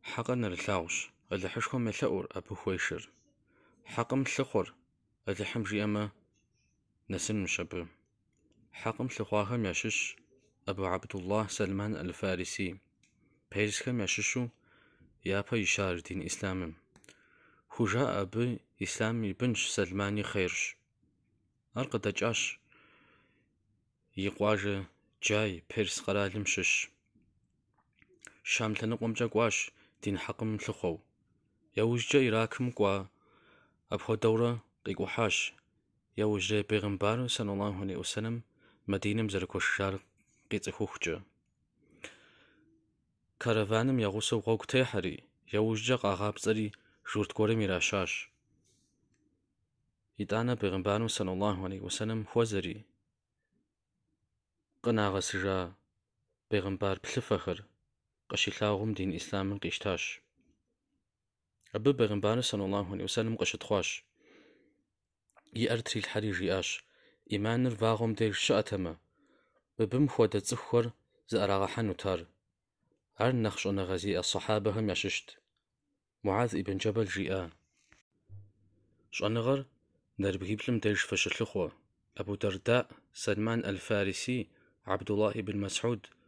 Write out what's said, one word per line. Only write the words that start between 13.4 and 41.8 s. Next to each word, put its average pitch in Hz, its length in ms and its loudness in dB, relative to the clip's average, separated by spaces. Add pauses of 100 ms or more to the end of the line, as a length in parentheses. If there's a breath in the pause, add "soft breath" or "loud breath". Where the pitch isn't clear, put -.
Персхэм 104 480 0
ящыщу 107 440 0 (800 soft breath)
япэ 98 320 0
ищар 95 460 2
дин 90 200 -6
исламым. 92 500 -4 (960 loud breath)
Хужаӏэ 117 480 2
абы 104 260 -2 (340)
ислъам 110 440 0
и 98 100 -2
бынщ 120 360 0
Салмани 101 540 0
хъерщ. 95 380 0 (1120)
Ар 131 140 -2
къыдэкӏащ 107 520 0 (1800 soft breath)
и 95 140 -2
къуажэ 101 460 2 (460)
Джай, 107 300 2 (140)
Перс - 340 -2
къэралым 101 460 0
щыщщ. - 280 2 (1700 loud breath)
Щам 110 340 0
лъэныкъуэмкӏэ 113 540 0
кӏуащ, 110 280 4 (460 soft breath)
дин 101 140 0
хакъым 110 400 -4
лъыхъуэу. 92 400 -2 (800)
Яужькӏэ 117 440 4
Иракым 113 520 2
кӏуа 98 220 4 (960 soft breath)
апхуэдэурэ 113 600 2 (300)
къикӏухьащ. 98 560 0 (800)
Яужькӏэ 104 460 2
Пегъымбар 101 560 2 (100)
саллаллаху 101 540 -2
алейхи - 180 -4
ва 92 60 -6
саллям 113 300 -4 (520 soft breath)
Мадинэм 104 420 0
зэрыхуэшыжар 95 640 0 (560)
къицӏыхухукӏэ. 95 640 -4 (2250 loud breath)